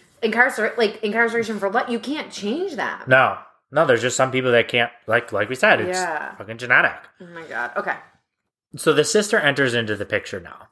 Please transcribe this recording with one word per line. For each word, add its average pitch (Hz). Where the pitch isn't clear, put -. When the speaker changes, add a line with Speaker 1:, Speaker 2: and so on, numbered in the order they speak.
Speaker 1:
incarcer-, 226
like, 220
incarceration 220
for 196
life, 247
you 233
can't 269
change 294
them. 120
Speaker 2:
No. 127
No, 156
there's 120
just 123
some 127
people 127
that 117
can't, 120
like, 117
like 104
we 123
said, 214
it's 180
Speaker 1:
Yeah. 165
Speaker 2:
fucking 110
genetic. 123
Speaker 1:
Oh 180
my 165
God. 120
Okay. 196
Speaker 2:
So 151
the 147
sister 208
enters 139
into 110
the 98
picture 101
now. -